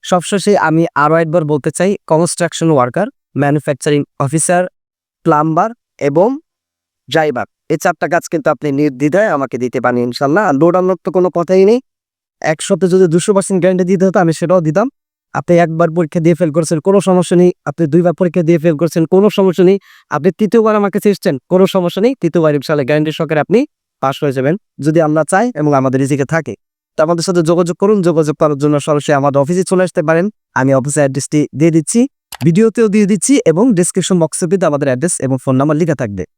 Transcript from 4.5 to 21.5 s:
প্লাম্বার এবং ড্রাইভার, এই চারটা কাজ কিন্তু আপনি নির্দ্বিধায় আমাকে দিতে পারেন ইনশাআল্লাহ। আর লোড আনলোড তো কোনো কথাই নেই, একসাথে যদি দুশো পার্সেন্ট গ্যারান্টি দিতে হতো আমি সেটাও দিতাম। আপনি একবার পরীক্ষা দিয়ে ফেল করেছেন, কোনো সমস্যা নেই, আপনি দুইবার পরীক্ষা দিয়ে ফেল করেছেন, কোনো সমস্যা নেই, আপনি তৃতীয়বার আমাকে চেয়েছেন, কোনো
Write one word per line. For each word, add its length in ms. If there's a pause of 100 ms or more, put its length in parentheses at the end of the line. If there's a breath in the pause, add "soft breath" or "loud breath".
প্লাম্বার 480 (280)
এবং 400 (720)
ড্রাইভার, 360 (220)
এই 80
চারটা 320
কাজ 200
কিন্তু 220
আপনি 220
নির্দ্বিধায় 540
আমাকে 320
দিতে 220
পারেন 180
ইনশাআল্লাহ। 500
আর 60
লোড 220
আনলোড 280
তো 60
কোনো 200
কথাই 340
নেই, 160 (600)
একসাথে 480
যদি 180
দুশো 280
পার্সেন্ট 260
গ্যারান্টি 240
দিতে 220
হতো 120
আমি 140
সেটাও 280
দিতাম। 300 (420)
আপনি 240
একবার 400
পরীক্ষা 240
দিয়ে 140
ফেল 160
করেছেন, 300
কোনো 200
সমস্যা 360
নেই, 160 (120)
আপনি 220
দুইবার 280
পরীক্ষা 280
দিয়ে 160
ফেল 180
করেছেন, 300
কোনো 240
সমস্যা 340
নেই, 140 (320 soft breath)
আপনি 220
তৃতীয়বার 440
আমাকে 240
চেয়েছেন, 380 (100)
কোনো 180